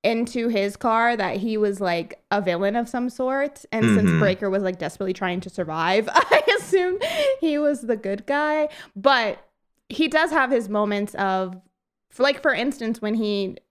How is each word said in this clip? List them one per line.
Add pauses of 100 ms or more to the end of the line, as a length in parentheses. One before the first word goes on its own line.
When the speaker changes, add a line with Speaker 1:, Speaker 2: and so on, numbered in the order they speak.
Speaker 1:
into
his
car
that
he
was,
like,
a
villain
of
some
sort.
And (100)
since
Speaker 2:
Mm-hmm.
Speaker 1:
Breaker
was,
like,
desperately
trying
to
survive,
<laughs>
I (180)
assumed (380)
he
was
the
good
guy. (280)
But (520)
he
does
have
his
moments
of, (500)
for,
like,
for
instance,
when
he (140)